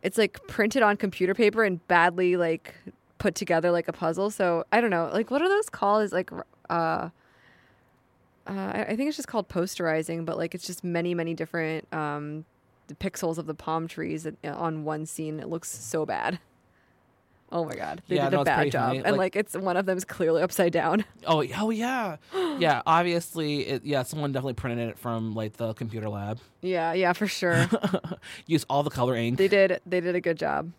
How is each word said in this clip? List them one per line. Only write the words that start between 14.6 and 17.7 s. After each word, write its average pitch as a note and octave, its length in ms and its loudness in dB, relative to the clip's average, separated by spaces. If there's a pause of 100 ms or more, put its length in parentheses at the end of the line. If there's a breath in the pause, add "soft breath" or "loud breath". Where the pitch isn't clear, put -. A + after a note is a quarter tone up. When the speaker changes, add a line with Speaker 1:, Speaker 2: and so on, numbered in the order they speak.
Speaker 1:
one D#3 220 -4
scene. D#3 340 -8
It - 100 -10
looks E3 200 -6
so - 360 -4
bad. A2 340 -2 (1120 soft breath)
Oh E3+ 140 -2
my - 80 -8